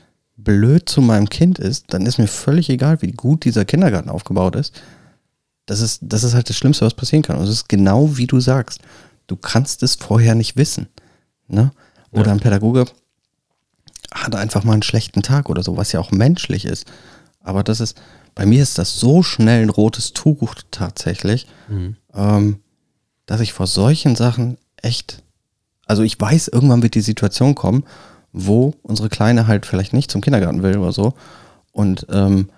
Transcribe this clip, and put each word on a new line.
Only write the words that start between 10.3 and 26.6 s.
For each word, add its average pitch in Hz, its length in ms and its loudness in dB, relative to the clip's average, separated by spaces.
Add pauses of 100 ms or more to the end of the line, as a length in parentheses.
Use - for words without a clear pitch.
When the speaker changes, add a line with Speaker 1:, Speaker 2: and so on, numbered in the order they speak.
Speaker 1:
nicht 113 200 -2
wissen, - 320 -2 (600)
ne? 117 220 2 (400)
Oder 104 160 0
Speaker 2:
Ja. 104 40 2
Speaker 1:
ein 101 80 2
Pädagoge 113 460 2 (1300)
hat - 220 -6
einfach 107 280 -2
mal 113 100 2
einen 107 100 2
schlechten - 380 -2
Tag 135 280 0
oder 87 140 -2
so, 87 140 -4
was 87 140 -4
ja - 80 -2
auch 85 120 -6
menschlich 101 540 0
ist. - 200 -8 (560)
Aber 98 220 -2
das 110 160 -2
ist, 113 180 -6 (380)
bei 101 100 -2
mir 120 180 6
ist - 140 -4
das - 220 -4
so 151 240 4
schnell 113 380 2
ein 107 80 2
rotes - 440 -2
Tuch 147 420 -2 (160)
tatsächlich, - 760 -4 (200)
Speaker 2:
Mhm. 98 280 -8 (180)
Speaker 1:
ähm, 104 460 2 (640)
dass 113 160 -4
ich 107 120 -4
vor 92 140 -4
solchen 120 480 2
Sachen 120 420 -2 (240)
echt, - 400 -8 (640)
also 107 160 0
ich 110 180 -2
weiß, 143 280 0
irgendwann 127 340 2